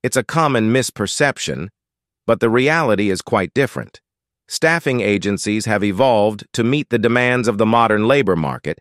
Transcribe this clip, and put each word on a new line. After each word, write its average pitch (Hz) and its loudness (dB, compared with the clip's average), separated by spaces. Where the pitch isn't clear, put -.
It's 110 -2
a 123 0
common 127 0
misperception, 107 -2
but 117 0
the 117 2
reality 123 0
is 92 -4
quite 98 -2
different. 71 -4
Staffing 160 0
agencies 101 -2
have 104 0
evolved 104 0
to 120 -2
meet 135 -2
the 117 0
demands 123 2
of 107 -2
the 110 2
modern 110 2
labor 117 2
market 76 -4